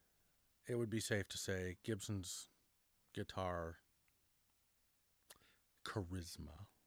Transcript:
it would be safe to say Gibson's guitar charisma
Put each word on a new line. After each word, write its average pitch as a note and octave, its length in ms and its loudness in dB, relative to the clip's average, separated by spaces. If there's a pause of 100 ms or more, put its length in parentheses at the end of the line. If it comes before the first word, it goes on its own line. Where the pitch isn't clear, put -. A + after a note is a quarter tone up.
(680)
it B2 80 2
would A#2 140 4
be A2 100 4
safe G2+ 300 4
to - 80 -4
say F#2 460 0
Gibson's G2 640 0 (640)
guitar F2 640 -2 (2000)
charisma F2 840 -4 (200)